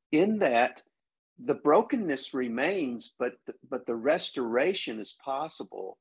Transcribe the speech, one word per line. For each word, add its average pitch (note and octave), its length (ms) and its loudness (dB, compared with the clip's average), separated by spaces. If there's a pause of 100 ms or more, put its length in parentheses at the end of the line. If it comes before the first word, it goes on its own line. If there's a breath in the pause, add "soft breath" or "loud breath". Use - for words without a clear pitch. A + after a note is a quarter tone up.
(120)
in G#3 280 4
that, B2 440 2 (600)
the C#3 120 0
brokenness F3 800 2
remains, B2+ 840 -2
but B2 160 -2 (140)
the, A#2 60 -10 (140)
but - 180 -6
the A#2 100 -2
restoration C3+ 1040 0
is - 240 -14
possible, C3+ 760 -8